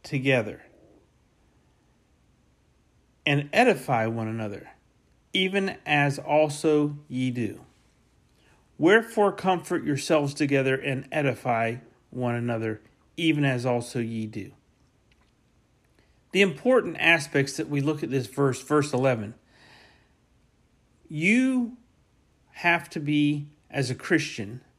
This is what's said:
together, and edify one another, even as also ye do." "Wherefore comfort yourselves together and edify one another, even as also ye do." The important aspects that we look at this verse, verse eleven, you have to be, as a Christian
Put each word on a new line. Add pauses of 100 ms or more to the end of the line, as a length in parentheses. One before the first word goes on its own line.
together, (2750)
and
edify
one
another, (640)
even (100)
as
also (120)
ye
do." (1200)
"Wherefore
comfort
yourselves
together
and
edify (320)
one
another, (360)
even
as
also
ye
do." (1800)
The
important
aspects
that
we
look
at
this
verse,
verse
eleven, (1700)
you (760)
have
to
be, (240)
as
a
Christian (180)